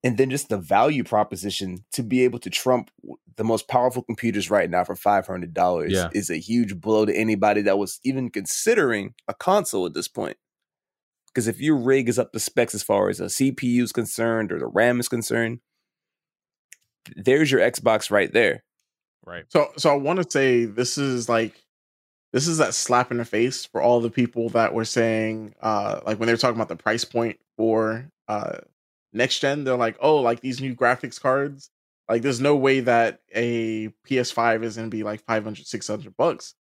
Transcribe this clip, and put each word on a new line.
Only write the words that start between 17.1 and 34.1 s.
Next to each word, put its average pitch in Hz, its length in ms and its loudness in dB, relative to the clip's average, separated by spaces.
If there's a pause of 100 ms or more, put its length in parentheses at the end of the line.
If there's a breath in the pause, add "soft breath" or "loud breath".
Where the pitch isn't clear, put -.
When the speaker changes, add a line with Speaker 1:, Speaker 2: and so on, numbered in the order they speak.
Speaker 1:
there's 131 360 4
your 127 100 6
Xbox 113 500 2
right 101 220 2
there. 107 320 2 (640)
Speaker 2:
Right. 85 240 -14
Speaker 3:
So, 147 260 2
so 151 160 2
I 143 40 4
wanna 160 320 -2
say 131 360 2
this 117 320 -4
is, 127 320 -2
like, 113 340 -2 (680)
this 139 160 0
is 160 100 -2
that 127 160 2
slap 123 360 0
in 120 80 -4
the 117 60 -4
face 117 420 -2
for - 160 -4
all 120 180 4
the 117 100 -2
people 117 400 -2
that 113 220 2
were 117 120 -2
saying, 110 760 -2
uh, 104 460 -2
like, 107 120 -4
when 113 80 -2
they 120 60 4
were 117 60 2
talking 120 180 0
about 113 120 -4
the 85 80 -8
price 110 280 -2
point 117 340 -4 (180)
for, 113 520 0 (200)
uh, 104 300 -6 (540)
next 123 280 0
gen, 139 240 0
they're 127 120 0
like, 113 240 0
"Oh, 151 200 6
like, 120 200 2
these 127 200 -6
new 135 140 -6
graphics 123 460 0
cards, 139 500 -2 (380)
like, 113 140 0
there's 127 180 0
no 147 140 4
way 135 260 4
that 117 400 2 (140)
a 113 540 -2 (160)
P 131 140 0